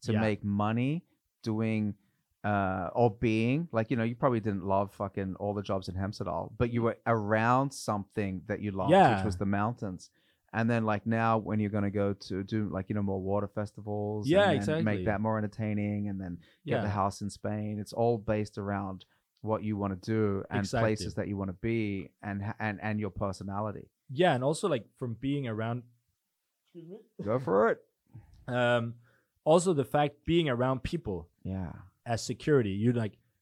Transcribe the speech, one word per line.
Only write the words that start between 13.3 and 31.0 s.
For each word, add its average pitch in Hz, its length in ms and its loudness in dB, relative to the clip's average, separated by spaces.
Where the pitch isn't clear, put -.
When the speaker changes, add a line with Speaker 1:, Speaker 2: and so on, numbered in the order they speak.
Speaker 1:
festivals 104 800 -6
Speaker 2:
Yeah, 185 140 6
Speaker 1:
and 196 100 4
then 143 40 2
Speaker 2:
exactly. 104 280 0
Speaker 1:
make 101 200 0
that 101 160 0
more 110 160 0
entertaining 104 720 -2
and 98 120 -6
then 87 180 -8
get 135 160 0
the 107 60 -2
Speaker 2:
Yeah. 104 80 -2
Speaker 1:
house 98 260 0
in 101 80 -6
Spain, 107 500 -6
it's 104 140 -10
all 117 240 2
based 107 400 -2
around 98 480 -4
what 107 220 0
you 107 120 -2
wanna 98 200 -2
do 104 520 0
and 104 120 0
Speaker 2:
Exactly. 113 260 0
Speaker 1:
places 107 280 -2
that 95 140 -4
you 101 80 -4
wanna 95 160 -4
be 107 580 -2
and 101 200 -6
ha-, 107 160 -6
and, 107 220 -4
and 107 200 -2
your 101 100 -2
personality. 98 800 -6
Speaker 2:
Yeah, 156 260 4
and 131 100 0
also, 160 240 0
like, 131 200 0
from 120 160 -4
being 139 340 -4
around, 113 340 -2
excuse 165 260 -20
me. 202 120 -14
Speaker 1:
Go 107 180 -2
for 190 300 4
it. - 140 -2
Speaker 2:
Um, 120 460 2
also 170 300 6
the 139 100 2
fact 147 400 0
being 165 240 4
around 127 360 0
people 98 440 -6